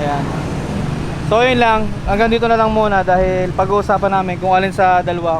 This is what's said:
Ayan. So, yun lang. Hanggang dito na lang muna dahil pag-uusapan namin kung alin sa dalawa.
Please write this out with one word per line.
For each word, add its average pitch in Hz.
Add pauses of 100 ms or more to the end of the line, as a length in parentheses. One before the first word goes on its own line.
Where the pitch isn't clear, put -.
Ayan. 143 (1040)
So, 226
yun 254
lang. 220 (240)
Hanggang 226
dito 233
na 233
lang 220
muna 208
dahil 185
pag-uusapan 196
namin 180
kung 185
alin 190
sa 185
dalawa. 170